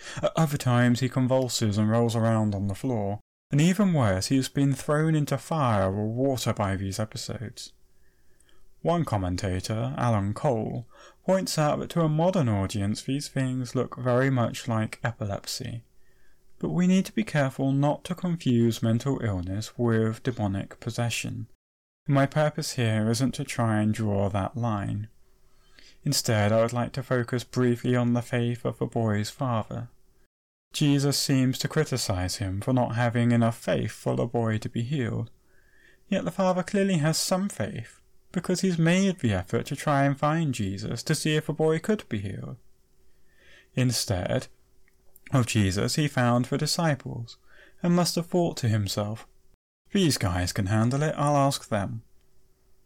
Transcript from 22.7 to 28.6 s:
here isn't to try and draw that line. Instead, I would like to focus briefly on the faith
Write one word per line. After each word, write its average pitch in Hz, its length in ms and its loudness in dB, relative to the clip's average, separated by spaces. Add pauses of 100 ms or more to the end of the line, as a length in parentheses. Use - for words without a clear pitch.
here 110 360 2
isn't 117 220 0
to 143 100 -6
try 110 380 0
and 107 120 2
draw 104 360 0
that 95 280 -2
line. 110 520 -4 (960)
Instead, 107 480 2
I 113 100 6
would 117 100 2
like 120 200 -2
to 135 100 -6
focus 123 400 -2
briefly 123 540 2
on 120 160 4
the 120 100 2
faith 120 420 -2